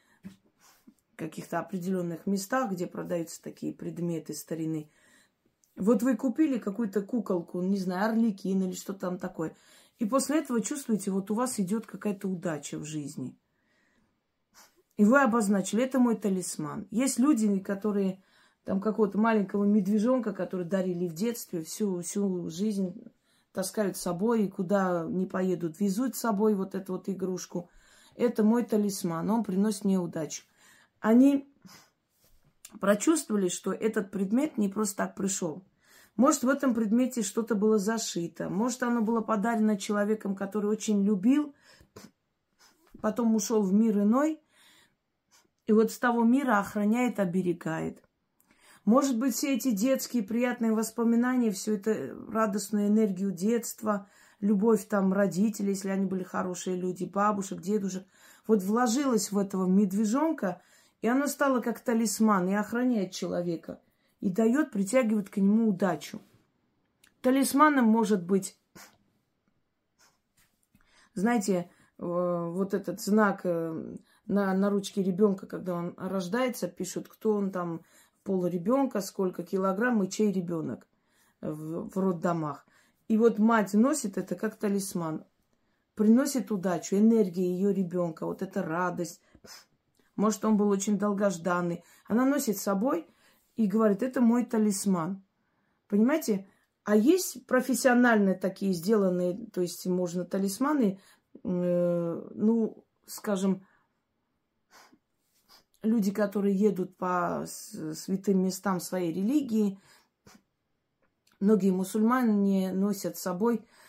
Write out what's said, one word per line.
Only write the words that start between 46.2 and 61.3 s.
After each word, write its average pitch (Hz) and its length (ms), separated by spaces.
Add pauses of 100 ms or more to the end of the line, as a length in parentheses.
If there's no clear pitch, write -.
мира 247 340
охраняет, 214 600
оберегает. 170 840 (840)
Может 262 320
быть, 254 200
все 277 180
эти 262 160
детские 240 540
приятные 233 480
воспоминания, 233 800
всю 214 220
эту 196 540
радостную 208 600
энергию 202 420
детства, 208 800 (320)
любовь 208 460
там 190 260
родителей, 202 580
если 196 200
они 190 160
были 185 180
хорошие 185 500
люди, 180 300
бабушек, 196 560
дедушек, 190 440 (440)
вот 214 140
вложилось 233 680
в 202 80
этого 190 280
медвежонка, 208 920 (400)
и 214 60
оно 269 220
стало 269 320